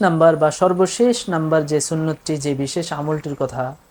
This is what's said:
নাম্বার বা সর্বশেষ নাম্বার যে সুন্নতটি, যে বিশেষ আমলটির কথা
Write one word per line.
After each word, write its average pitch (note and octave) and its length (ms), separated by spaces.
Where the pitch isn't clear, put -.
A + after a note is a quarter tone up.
নাম্বার E3 340
বা D3+ 140
সর্বশেষ F#3 800
নাম্বার D#3+ 380
যে D3+ 140
সুন্নতটি, D#3+ 560
যে C#3+ 180
বিশেষ C#3 380
আমলটির D3+ 420
কথা B2+ 420